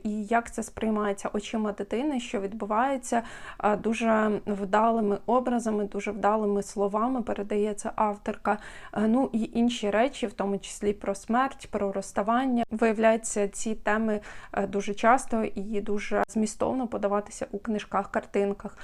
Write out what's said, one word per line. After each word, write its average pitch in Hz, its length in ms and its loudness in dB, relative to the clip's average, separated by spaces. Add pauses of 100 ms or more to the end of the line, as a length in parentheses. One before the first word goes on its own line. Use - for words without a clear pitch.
і 214 200 -2
як 233 300 0
це 226 100 -6
сприймається 208 680 -2
очима 214 380 -2
дитини, 240 480 -2
що 240 200 -4
відбувається, 226 840 0 (420)
е, 214 120 4
дуже 220 560 2 (160)
вдалими 208 800 2
образами, 233 580 2
дуже 202 280 -4
вдалими 208 520 2
словами 208 580 0
передає 208 520 -2
це 220 220 -6
авторка. 208 600 0 (360)
Е, 208 140 2
ну 233 260 4
і 226 200 0
інші 233 360 2
речі, 226 380 2
в 202 60 -8
тому 196 240 -2
числі - 360 -4
про 202 220 -4
смерть, 254 500 0
про 208 260 -2
розставання. 233 800 0
Виявляється, 220 760 4
ці 220 280 -4
теми, 214 440 0 (340)
е, 202 140 0
дуже 202 260 -2
часто - 500 4
і 202 380 -2
дуже 202 460 0
змістовно 233 600 0
подаватися 202 640 -2
у 202 60 -6
книжках-картинках. 202 1300 -2